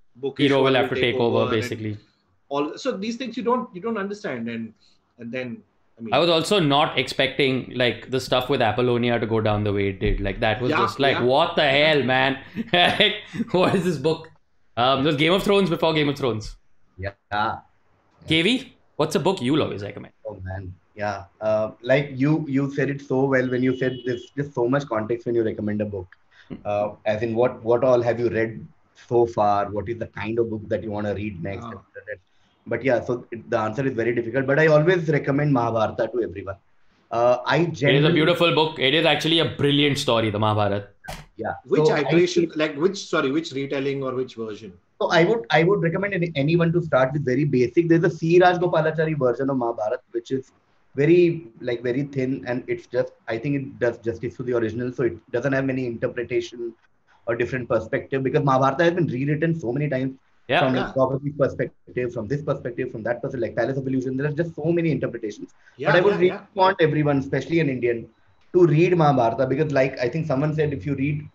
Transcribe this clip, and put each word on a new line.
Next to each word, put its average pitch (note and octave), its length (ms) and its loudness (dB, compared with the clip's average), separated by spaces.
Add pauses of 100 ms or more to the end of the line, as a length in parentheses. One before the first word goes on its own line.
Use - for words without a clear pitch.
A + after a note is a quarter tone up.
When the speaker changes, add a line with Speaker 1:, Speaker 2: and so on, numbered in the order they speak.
(160)
Speaker 1:
bookish C3+ 320 -2
Speaker 2:
Hero C3+ 100 4
will C3 60 6
Speaker 1:
one C3 120 4
Speaker 2:
have B2+ 140 2
Speaker 1:
will C3 60 -2
Speaker 2:
to B2+ 60 0
Speaker 1:
take B2 120 2
Speaker 2:
take C3 60 0
over, A#2 180 2
Speaker 1:
over A2+ 140 2
and A2+ 80 2
Speaker 2:
basically. G#2+ 380 -6 (500)
Speaker 1:
all. C#3+ 300 -4
So C4 140 -4
these G#3+ 240 -6
things B3+ 200 -10
you B3+ 60 -6
don't, A#3 320 0
you F3+ 60 -14
don't A3+ 180 -6
understand, F#3+ 500 -6
and, A2+ 240 -8 (460)
and A#2 140 -14
then, B2 300 -8 (360)
I - 20 -16
mean, A2+ 140 -6
Speaker 2:
I C3 40 4
was E3+ 120 2
also E3 280 2
not D3+ 400 2
expecting, C3 760 0
like, A#2+ 360 -2
the C3 80 0
stuff C3 300 -2
with C3+ 140 2
Apollonia A#2+ 580 2
to A#2 60 -2
go A2 160 2
down G#2 200 0
the G#2 120 0
way G2+ 140 2
it F#2+ 120 -6
did. G#2 200 2
Like, G2 200 -4
that A2 220 0
was B2+ 80 0
Speaker 1:
Yeah, D#3 80 2
Speaker 2:
just F#3+ 200 -2
like, C3+ 180 2
Speaker 1:
yeah. C3+ 60 -2
Speaker 2:
"What C#3 320 2
the D#3 140 2
hell, D3 340 4
man? C3 360 2 (180)
<laughs> - 160 -8
Like, F3+ 440 4 (340)
what E3+ 240 2
is F#3 100 0
this E3+ 140 -2
book?" D3+ 320 -2 (480)
Um, C3 220 4
it C3+ 40 0
was D#3 120 2
Game D#3 180 4
of G3 80 2
Thrones G3+ 260 4
before D#3+ 240 2
Game D3+ 160 2
of C#3 80 -2
Thrones. A2 400 -4 (420)
Speaker 3:
Yeah. F#2 140 -8 (1120)
Speaker 2:
K D#3+ 160 2
V, A#3+ 320 0 (220)
what's D3+ 200 0
a F#3+ 40 0
book F3 220 0
you'll C3 200 2
always G2 200 -6
recommend? - 320 -12 (120)
Speaker 3:
Oh, G#2 160 -12
man. F#2 300 -10 (220)
Yeah. G#2 300 -6 (180)
Uh, G#2+ 300 0 (100)
like, C#3 320 2
you, D3+ 340 0
you C#3 260 0
said C3+ 140 0
it C#3 140 -6
so C3 220 0
well C3 260 2
when B2 120 0
you B2+ 140 2
said B2+ 300 -2
there's B2 300 -6
just C#3+ 180 -6
so A#2+ 140 0
much C#3+ 180 0
context A2 400 -4
when A#2+ 80 -2
you A2+ 100 2
recommend G#2 380 -4
a - 40 -2
book. G2 220 -8 (560)
Uh, G#2 280 -2 (120)
as G#2+ 180 -2
in, A2+ 120 -2
what, A#2+ 280 0
what A#2 220 2
all B2 180 4
have A#2 160 0
you A#2+ 120 0
read A2 360 -4 (280)
so A#2+ 320 0
far? G2+ 440 0
What G2+ 200 -6
is A2 80 -8
the G#2+ 80 -8
kind G#2+ 320 -8
of A2 120 0
book G#2+ 180 -8
that G#2 140 -2
you A2 80 -8
wanna G#2 240 -4
read G2 280 -8
next? G2 220 -8
Speaker 1:
Wow. A2+ 180 -14 (840)
Speaker 3:
But A2+ 200 -6
yeah, B2 180 2
so A#2+ 300 -6
it, A2 180 -12
the A#2 80 0
answer A2 260 -4
is C3+ 100 -2
very A2+ 200 -2
difficult. A#2+ 320 -4
But C#3 140 2
I D#3+ 80 6
always D#3 400 4
recommend D3 440 2
Mahabharata A2+ 600 0
to A#2+ 80 0
everyone. F#2+ 340 -8 (540)
Uh, A#2+ 340 4
I C3 120 0
Speaker 2:
It D#3+ 60 2
is E3+ 60 -2
a - 120 -8
Speaker 3:
generally C#3+ 320 4
Speaker 2:
beautiful E3+ 420 2
book. D#3 240 0
It C3+ 160 0
is D#3+ 100 2
actually D#3+ 360 2
a D3+ 60 2 (100)
brilliant C#3+ 420 2
story, A2+ 320 0
the G2+ 80 -2
Mahabharata. G#2 500 0 (480)
Speaker 3:
Yeah. G#2 180 -6 (100)
Speaker 1:
Which D3 220 2
Speaker 3:
So D3 80 4
I D3+ 60 0
Speaker 1:
iteration, E3+ 500 2
Speaker 3:
feel D#3+ 80 -8
Speaker 1:
like, D3+ 180 0
which, F#3 320 -2
sorry, C#3+ 240 0
which D#3+ 200 -2
retelling C#3 520 -4
or B2+ 100 -4
which B2+ 220 -6
version? G#2+ 380 -10 (260)
Speaker 3:
So G#3+ 100 0
I E3+ 140 6
would, A3+ 260 2
I D#3 140 4
would F#3+ 180 2
recommend F#3+ 320 -2
any, E3+ 220 -2
anyone E3 380 2
to E3+ 80 0
start C3 320 2
with D3 100 -2
very B2+ 200 0
basic. B2+ 440 2
There's E3 160 6
a F3 60 2
C E3 280 2
Rajgopalachari E3 800 2
version B2+ 320 0
of C3+ 60 0
Mahabharata, A#2 440 -2 (120)
which A#2 180 -6
is C3 220 -6 (420)
very, E3 540 4 (120)
like, A#2+ 220 -6
very B2+ 220 0
thin, C3 420 -4
and B2 220 -4
it's A#2+ 180 -6
just, B2 260 -2 (140)
I A2+ 120 -4
think C#3+ 180 -2
it A#2 240 -8
does A#2 180 0
justice A#2 380 -6
to B2+ 80 -8
the A#2+ 80 -4
original, A#2+ 400 -2
so C#3+ 100 -4
it - 300 -4
doesn't B2 200 -2
have C3+ 160 0
any C3 180 -2
interpretation A#2 880 -6 (520)
or A#2 80 0
different A#2+ 340 -4
perspective, C3 540 -2
because C3+ 220 2
Mahabharata C3+ 400 4
has E3+ 80 4
been F3 160 0
rewritten D3 500 -2
so A2+ 140 -6
many C#3+ 160 -2
times. C3 260 -4 (340)
Speaker 2:
Yeah. C#3+ 120 2
Speaker 3:
From C3 140 2
Speaker 1:
Yeah. - 200 -2
Speaker 3:
Draupadi's C3+ 440 0
perspective, B2 720 -4
from A2+ 160 -6
this D3 140 -4
perspective, C3+ 480 -6
from A2+ 140 -10
that A#2 180 -4
perspective, C3 180 -6
like G#2+ 160 -6
Palace B2 220 -2
of C3 80 -6
Illusion, C3 300 -2
there C#3 120 -2
are D3 40 -4
just E3 240 -4
so D3 160 -6
many E3 180 0
interpretations. A#2 600 -6 (260)
Speaker 1:
Yeah, C3 160 0
Speaker 3:
But E3+ 60 8
I - 40 6
would G3+ 120 6
Speaker 1:
yeah, - 40 -2
Speaker 3:
really F3+ 100 6
Speaker 1:
yeah. G3 120 -6 (140)
Speaker 3:
want F#3+ 260 4
everyone, D3 380 2
especially C#3+ 420 -2
an D3+ 100 0
Indian, A#2 360 -2 (460)
to F3+ 140 6
read E3+ 300 4
Mahabharata C3 500 4
because, C#3 260 0
like C3+ 260 2
I B2 100 0
think D#3 180 -4
someone C#3+ 280 0
said, D3+ 180 0
if C3 120 -8
you C#3+ 100 -2
read, D3 400 -4